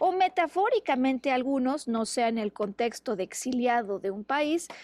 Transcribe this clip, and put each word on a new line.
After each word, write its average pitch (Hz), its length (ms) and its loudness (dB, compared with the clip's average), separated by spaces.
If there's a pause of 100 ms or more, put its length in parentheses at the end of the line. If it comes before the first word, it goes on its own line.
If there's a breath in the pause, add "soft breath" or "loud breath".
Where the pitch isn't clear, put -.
o 370 100 4
metafóricamente 349 1200 2
algunos, 262 560 0
no 226 180 0
sea 233 220 0
en 226 100 0
el 214 140 -2
contexto 220 640 -2
de 185 80 -4
exiliado 240 760 0
de 196 120 -4
un 208 140 -10
país, 302 420 0 (160 loud breath)